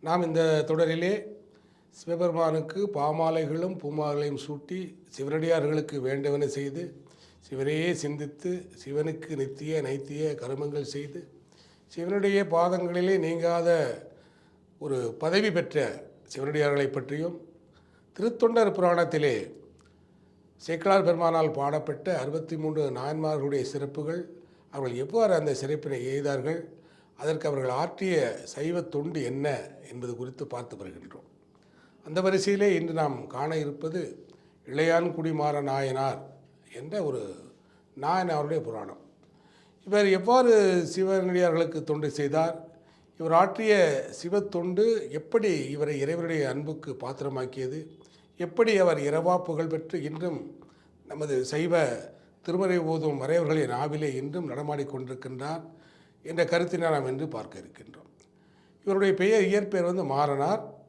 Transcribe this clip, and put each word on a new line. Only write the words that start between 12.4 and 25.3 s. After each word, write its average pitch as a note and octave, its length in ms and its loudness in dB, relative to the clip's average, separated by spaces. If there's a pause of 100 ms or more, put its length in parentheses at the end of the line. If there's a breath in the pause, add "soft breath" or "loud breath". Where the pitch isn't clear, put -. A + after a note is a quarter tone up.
பாதங்களிலே F3+ 760 2
நீங்காத E3 800 2 (800 soft breath)
ஒரு B2+ 400 -2
பதவி F#3+ 340 2
பெற்ற C#3 520 -2 (320)
சிவனடியார்களை C#3+ 560 0
பற்றியும், D3 480 -6 (800 soft breath)
திருத்தொண்டர் A3+ 520 4
புராணத்திலே E3 840 2 (1000 soft breath)
சேக்கிழார் F3 480 2
பெருமானால் E3 460 4
பாடப்பட்ட D3+ 680 -2
அறுபத்தி D#3 380 -6
மூன்று D#3 340 -2
நாயன்மார்களுடைய C#3+ 720 -2
சிறப்புகள், D3 680 -6 (420 loud breath)
அவர்கள் B2+ 280 -4
எவ்வாறு G3 360 2